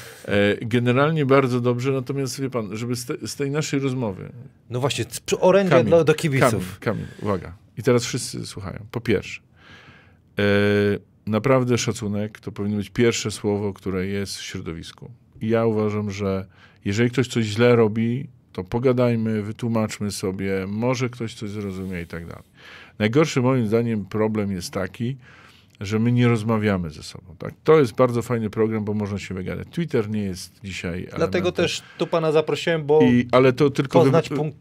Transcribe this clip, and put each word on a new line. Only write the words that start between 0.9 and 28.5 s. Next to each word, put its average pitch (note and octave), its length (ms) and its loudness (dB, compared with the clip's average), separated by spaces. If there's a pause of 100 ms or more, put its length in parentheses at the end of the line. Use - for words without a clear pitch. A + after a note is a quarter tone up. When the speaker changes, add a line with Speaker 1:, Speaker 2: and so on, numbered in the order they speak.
Speaker 1:
bardzo B2+ 340 4
dobrze, B2 320 0
natomiast C3+ 480 -4
wie C3+ 100 -4
pan, G#2+ 260 -6
żeby A#2+ 200 -4
z B2 100 -8
te-, D3 220 -8
z - 80 -10
tej C#3 140 -4
naszej D3 300 -2
rozmowy A2 520 -4 (380)
Speaker 2:
No B2 100 -4
właśnie, B2 240 0
c-, - 220 -12
przy-, - 140 0
orędzie F#3 300 6
Speaker 1:
Kamil, B2+ 160 6
Speaker 2:
dla, E3 180 6
do - 100 4
kibiców. A#2+ 640 2
Speaker 1:
Kamil, G#2 260 -4
Kamil, - 0 - (180)
uwaga. F#2 340 -4 (200)
I A#2 60 -10
teraz A#2+ 220 4
wszyscy A#2+ 420 -6
słuchają. G2 440 -12
Po A#2+ 100 -6
pierwsze, - 400 -2 (960)
e, G2+ 40 4 (840)
naprawdę B2 520 2
szacunek G#2 640 -4
to G2+ 120 -12
powinno G#2 240 -4
być G2+ 140 -6
pierwsze A#2 400 2
słowo, G2+ 420 -2
które F#2 340 -6
jest G2 300 -6
w - 60 -12
środowisku. E2+ 680 -12 (300)
I A2 80 -4
ja A2+ 180 2
uważam, G#2+ 440 0
że F#2+ 360 -4 (380)
jeżeli A2+ 260 2
ktoś B2 180 0
coś A#2 160 0
źle A#2 320 4
robi, A2+ 520 0 (240)
to F#2 120 -8
pogadajmy, A#2+ 800 0
wytłumaczmy G#2+ 680 -4
sobie, G2 580 -4
może A#2+ 400 -2
ktoś A#2+ 260 -10
coś G#2 160 -10
zrozumie F#2+ 520 -8
i E2 40 -12
tak E2+ 200 -12
dalej. - 180 -16 (540)
Najgorszy B2+ 440 2
moim B2+ 240 2
zdaniem A2+ 380 0
problem G#2+ 480 -2
jest F2 200 -6
taki, G#2+ 440 -6 (640)
że G#2+ 180 -2
my A#2 140 4
nie A#2+ 160 6
rozmawiamy G#2+ 640 2
ze D2+ 120 -16
sobą, - 360 -18
tak? - 160 -10 (100)
To D#3+ 160 8
jest B2 140 2
bardzo A#2+ 280 2
fajny A2+ 280 -2